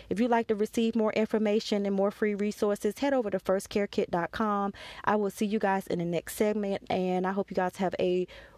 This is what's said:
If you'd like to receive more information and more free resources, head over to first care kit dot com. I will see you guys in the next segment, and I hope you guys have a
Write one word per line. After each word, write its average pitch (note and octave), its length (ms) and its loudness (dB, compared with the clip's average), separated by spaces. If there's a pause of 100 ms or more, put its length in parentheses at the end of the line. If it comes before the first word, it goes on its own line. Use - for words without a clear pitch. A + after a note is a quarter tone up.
If F#3 100 -2
you'd A#3 120 2
like A#3 160 4
to A3 80 0
receive A3+ 420 0
more G#3+ 160 2
information G#3+ 720 2
and G3 100 0
more G3 160 2
free G#3 240 -2
resources, G#3 680 0
head C#4 120 2
over B3 160 0
to F#3+ 100 -2
first F#3+ 300 0
care G3+ 180 0
kit - 240 -2
dot E3+ 200 0
com. G3+ 420 0 (320)
I G#3 120 4
will G#3 120 0
see - 160 -4
you G#3 140 0
guys F#3+ 280 0
in - 120 -2
the E3+ 80 -2
next E3+ 300 -4
segment, G#3 520 0
and F#3 380 0
I F#3+ 60 0
hope G3 180 -2
you F#3 40 -12
guys F3+ 220 0
have F#3 240 0
a F3+ 260 2 (320)